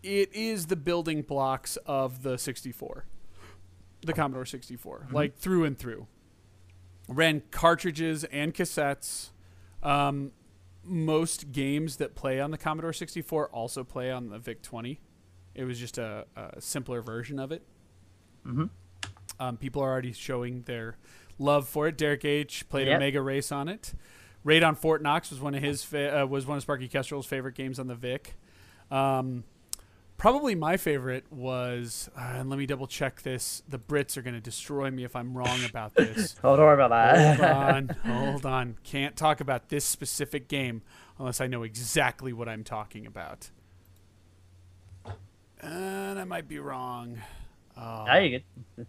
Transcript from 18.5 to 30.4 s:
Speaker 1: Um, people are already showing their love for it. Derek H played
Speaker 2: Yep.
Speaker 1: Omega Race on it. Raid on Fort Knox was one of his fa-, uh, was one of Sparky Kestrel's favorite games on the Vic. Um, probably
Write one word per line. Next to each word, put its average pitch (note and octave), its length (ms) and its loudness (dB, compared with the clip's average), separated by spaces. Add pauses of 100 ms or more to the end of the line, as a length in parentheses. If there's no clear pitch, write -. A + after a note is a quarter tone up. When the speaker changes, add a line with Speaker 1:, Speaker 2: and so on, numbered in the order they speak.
Speaker 1:
Um, B2 200 -6
people C3+ 240 -6
are C3+ 80 0
already B2+ 220 -2
showing B2 500 -6
their A#2 340 -10 (420)
love C#3+ 300 4
for D3+ 180 0
it. D#3 100 0
Derek D3 280 0
H D3 440 0
played C3+ 200 0
Speaker 2:
Yep. D3 80 6
Speaker 1:
Omega C#3 260 2
Race C3+ 300 -2
on C#3+ 160 -4
it. - 240 -10 (500)
Raid D#3+ 220 8
on D#3 100 6
Fort D#3 280 2
Knox D3+ 280 2
was C3 100 -12
one C#3+ 140 -4
of C3+ 80 -2
his D3 220 -2
fa-, C#3+ 380 0
uh, C3+ 40 4
was C3+ 200 -2
one C#3+ 100 -2
of C#3 80 -4
Sparky B2+ 240 -4
Kestrel's C#3 380 -4
favorite C3 280 -4
games C3 240 -6
on C3 80 -6
the B2 80 -6
Vic. B2 400 -6 (560)
Um, C3 540 0 (720)
probably B3+ 380 4